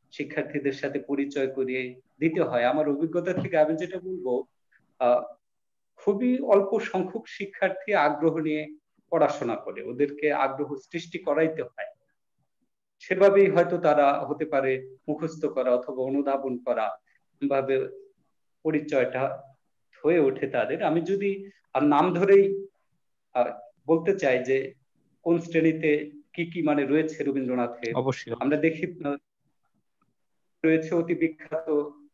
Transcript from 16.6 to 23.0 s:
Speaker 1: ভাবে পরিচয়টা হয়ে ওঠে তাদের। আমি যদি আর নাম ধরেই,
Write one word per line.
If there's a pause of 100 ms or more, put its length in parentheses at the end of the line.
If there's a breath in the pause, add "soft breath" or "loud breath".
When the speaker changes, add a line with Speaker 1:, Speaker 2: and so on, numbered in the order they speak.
Speaker 1:
ভাবে (720)
পরিচয়টা (600)
হয়ে
ওঠে
তাদের।
আমি
যদি (240 loud breath)
আর
নাম
ধরেই, (640)